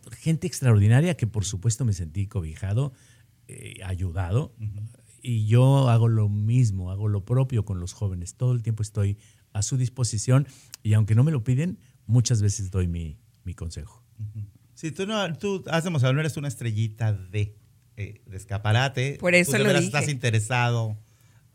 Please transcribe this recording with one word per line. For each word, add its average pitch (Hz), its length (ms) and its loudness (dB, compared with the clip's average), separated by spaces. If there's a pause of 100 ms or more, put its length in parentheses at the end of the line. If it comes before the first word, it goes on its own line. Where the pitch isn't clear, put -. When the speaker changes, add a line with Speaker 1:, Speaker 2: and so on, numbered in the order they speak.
(180)
Speaker 1:
gente 165 300 -2
extraordinaria 123 680 4
que 110 100 0
por 95 180 -4
supuesto 117 400 -2
me 104 80 0
sentí 90 340 -4
cobijado, 98 640 -4 (540)
eh, - 360 -18
ayudado, 92 760 -4
Speaker 2:
Ujú. 104 220 -10 (400)
Speaker 1:
y 110 260 -2
yo 131 420 4
hago 117 180 4
lo 110 220 2
mismo, 104 640 0
hago 104 160 -4
lo 101 180 -2
propio 127 400 0
con 90 140 -4
los 87 140 -8
jóvenes, 92 420 -6
todo 123 180 0
el 120 80 -2
tiempo 107 220 -4
estoy 101 340 -2 (360)
a 104 80 -2
su 135 160 -2
disposición 127 720 2 (360)
y 107 100 2
aunque 107 220 4
no 123 80 6
me 160 80 4
lo 123 120 -2
piden, 143 360 -2 (260)
muchas 117 360 2
veces 98 300 0
doy 92 160 0
mi, 82 300 -6 (260)
mi 87 120 -10
consejo. 78 480 -12 (160)
Speaker 2:
Ujú. 107 260 -10 (300)
Sí, 160 160 -8
tú 190 140 -6
no, 202 320 -2
tú, 196 320 -4
has 160 140 2
demostrado, 131 300 0
no 147 80 2
eres 156 160 -4
una 143 100 -6
estrellita 110 680 -2
de, 104 420 -4 (420)
eh, 98 280 -12
de 95 120 -14
escaparate. 123 840 -2
Speaker 3:
Por 180 160 2
eso 180 160 4
Speaker 2:
Tú 226 60 2
de 208 60 4
Speaker 3:
lo - 20 4
Speaker 2:
veras 180 160 4
Speaker 3:
dije. 147 160 -2
Speaker 2:
estás 143 140 -2
interesado 117 840 0 (580)